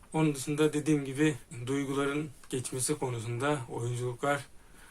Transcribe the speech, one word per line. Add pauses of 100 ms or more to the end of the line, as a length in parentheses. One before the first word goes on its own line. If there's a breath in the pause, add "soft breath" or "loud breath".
(120)
Onun
dışında
dediğim
gibi (320)
duyguların (200)
geçmesi
konusunda (100)
oyunculuklar (440 loud breath)